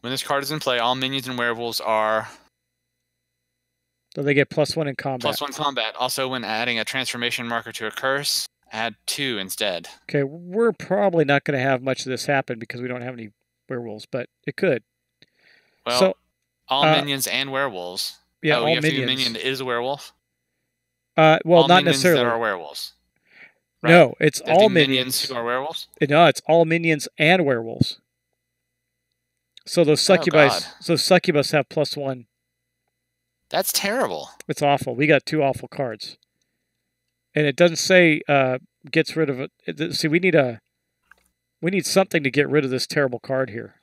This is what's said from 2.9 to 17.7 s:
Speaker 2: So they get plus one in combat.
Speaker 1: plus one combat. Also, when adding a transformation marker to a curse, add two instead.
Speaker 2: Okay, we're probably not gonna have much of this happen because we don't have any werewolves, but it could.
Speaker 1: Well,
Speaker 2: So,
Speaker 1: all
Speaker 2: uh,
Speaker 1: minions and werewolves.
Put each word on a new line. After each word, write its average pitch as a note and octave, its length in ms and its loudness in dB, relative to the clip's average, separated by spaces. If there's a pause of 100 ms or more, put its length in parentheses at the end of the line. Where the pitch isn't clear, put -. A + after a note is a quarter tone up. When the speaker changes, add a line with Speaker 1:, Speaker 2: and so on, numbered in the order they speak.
Speaker 2:
So D3 80 -6
they C#3+ 100 0
get C#3 160 2
plus - 260 -2
one D#3 120 -4
in C3 80 -8
combat. C3 260 -8
Speaker 1:
plus C#3+ 200 -4
one C#3+ 120 -8
combat. B2+ 420 -4
Also, B2+ 320 -2
when B2+ 160 -6
adding A2+ 360 -4
a G#2+ 60 -4
transformation B2 640 -6
marker A#2 240 -6
to A2 160 -8
a G#2 40 -6
curse, C3+ 540 -4 (260)
add A2 240 -6 (100)
two C3 320 -6
instead. F#2 500 -6 (220)
Speaker 2:
Okay, C#3+ 140 -2
we're F3 500 -2
probably F3+ 500 0
not C#3 200 2
gonna C#3 160 -2
have B2+ 220 0
much C3 200 -4
of - 60 -10
this B2+ 180 -6
happen C3+ 340 -2
because A#2+ 220 -12
we B2+ 60 -8
don't B2 140 -8
have B2+ 120 -10
any A2+ 160 -16 (400)
werewolves, A2+ 360 -10
but - 220 -8 (180)
it - 120 -10
could. D3 260 0 (1040)
Speaker 1:
Well, A#2+ 140 2
Speaker 2:
So, F#3+ 180 4 (500)
Speaker 1:
all C3+ 160 0
Speaker 2:
uh, D#3 120 6
Speaker 1:
minions C#3 320 -2
and C3 240 -4
werewolves. G2 680 -6 (240)